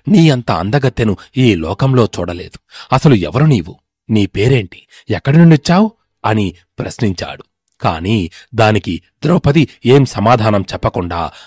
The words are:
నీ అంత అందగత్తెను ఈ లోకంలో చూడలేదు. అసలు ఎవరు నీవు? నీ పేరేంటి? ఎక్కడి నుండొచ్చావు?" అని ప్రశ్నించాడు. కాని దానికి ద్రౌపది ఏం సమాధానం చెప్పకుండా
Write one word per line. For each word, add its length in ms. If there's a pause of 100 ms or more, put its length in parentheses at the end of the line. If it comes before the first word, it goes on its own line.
నీ 220
అంత 220
అందగత్తెను 680 (200)
ఈ 180
లోకంలో 540 (100)
చూడలేదు. 400 (360)
అసలు 200
ఎవరు 300
నీవు? 300 (340)
నీ 160
పేరేంటి? 560 (280)
ఎక్కడి 280
నుండొచ్చావు?" 540 (340)
అని 280 (260)
ప్రశ్నించాడు. 640 (380)
కాని 480 (260)
దానికి 460 (220)
ద్రౌపది 440 (180)
ఏం 200
సమాధానం 560
చెప్పకుండా 720 (160)